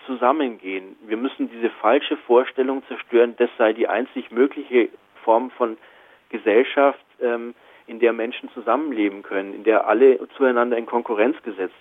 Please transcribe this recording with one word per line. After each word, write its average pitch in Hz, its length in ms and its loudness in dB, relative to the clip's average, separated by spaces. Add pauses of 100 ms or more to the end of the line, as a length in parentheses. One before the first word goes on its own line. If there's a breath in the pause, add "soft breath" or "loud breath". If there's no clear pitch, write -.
zusammengehen. 117 880 -4 (100)
Wir 107 120 -4
müssen 131 320 -6
diese 117 200 -4
falsche 135 460 0
Vorstellung 131 720 0
zerstören, 120 500 0
das 120 200 2
sei 110 160 2
die 113 140 -2
einzig 117 440 -6
mögliche 123 580 0 (340)
Form 117 280 2
von 113 260 -4 (520 soft breath)
Gesellschaft, 131 760 2 (160)
ähm, 120 360 -4 (300 soft breath)
in 117 140 -14
der 117 140 4
Menschen 117 400 -8
zusammenleben 113 680 -2
können, 98 300 -6
in 104 120 -12
der 110 220 2
alle 120 320 6 (180)
zueinander 123 400 2
in 117 80 -6
Konkurrenz 117 580 -2
gesetzt 95 380 -8